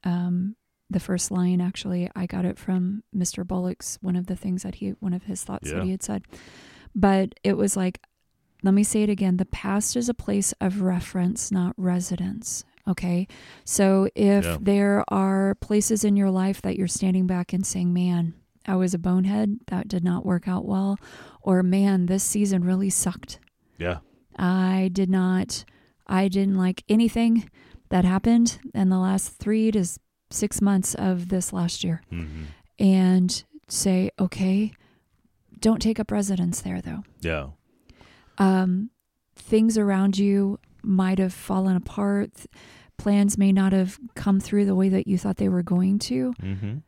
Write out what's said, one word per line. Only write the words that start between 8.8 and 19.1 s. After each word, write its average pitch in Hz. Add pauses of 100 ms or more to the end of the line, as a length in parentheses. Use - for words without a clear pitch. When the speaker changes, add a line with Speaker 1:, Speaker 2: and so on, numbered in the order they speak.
Speaker 1:
say 214
it 208
again. 190
The 185
past -
is 240
a 240
place 202
of 196
reference, 180
not 185
residence. 180 (220)
Okay. 180 (380)
So 190
if 202
Speaker 2:
Yeah. 170
Speaker 1:
there 202
are 196
places 208
in 208
your 196
life 190
that 196
you're 185
standing 185
back 180
and 190
saying, 175
"Man, 175 (320)
I 190
was 180
a 175
bonehead. 196 (100)